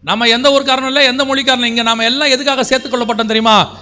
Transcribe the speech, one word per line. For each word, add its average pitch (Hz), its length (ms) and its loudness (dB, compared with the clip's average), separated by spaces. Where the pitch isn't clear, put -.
நம்ம 214 220 -2
எந்த 247 260 2
ஒரு 277 120 2
காரணம் 262 240 -2
இல்லை, 277 180 2
எந்த 262 200 0
மொழி 269 180 -2
காரணம். 240 260 0
இங்க 233 120 -2
நாம 226 220 0
எல்லாம் 269 240 0
எதுக்காக 262 360 0
சேர்த்துக் 262 300 -2
கொள்ளப்பட்டோம் 226 320 -2
தெரியுமா? 220 440 2